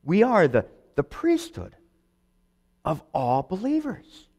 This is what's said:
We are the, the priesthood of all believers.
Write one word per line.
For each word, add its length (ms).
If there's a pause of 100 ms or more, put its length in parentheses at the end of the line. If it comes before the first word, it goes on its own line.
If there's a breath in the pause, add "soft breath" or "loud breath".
We 180
are 240
the, 200 (300)
the 60
priesthood 720 (1080)
of 180 (120)
all 280
believers. 840 (100)